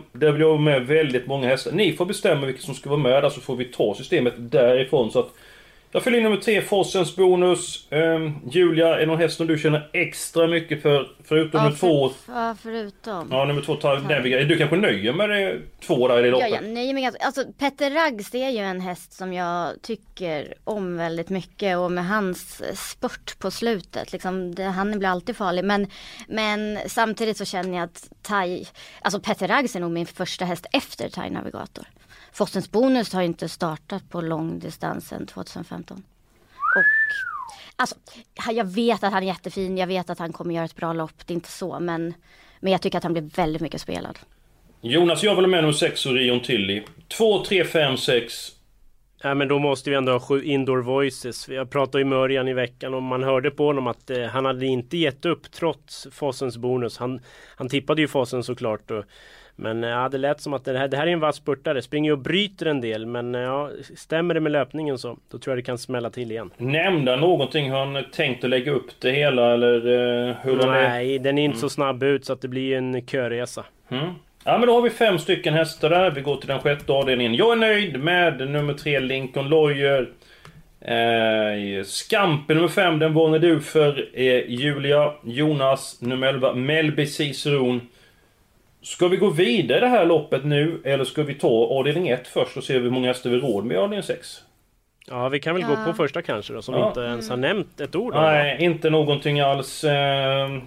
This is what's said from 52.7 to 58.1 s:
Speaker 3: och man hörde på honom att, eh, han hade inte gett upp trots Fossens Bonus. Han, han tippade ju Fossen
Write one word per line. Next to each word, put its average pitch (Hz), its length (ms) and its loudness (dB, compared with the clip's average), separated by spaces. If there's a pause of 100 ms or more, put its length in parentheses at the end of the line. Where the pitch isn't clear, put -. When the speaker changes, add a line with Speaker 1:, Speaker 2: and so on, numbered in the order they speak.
Speaker 3:
och 131 100 -4
man 127 200 -2
hörde 135 280 2
på 147 140 0
honom 139 220 2
att, - 220 -6
eh, 127 140 -2
han 127 220 -2
hade 131 200 0
inte 131 320 -2
gett 151 280 0
upp - 260 -4
trots - 600 -6
Fossens 127 460 -4
Bonus. 123 400 -2
Han, 127 220 -6 (360)
han 127 140 -8
tippade 143 320 -2
ju 147 60 0
Fossen 127 360 -2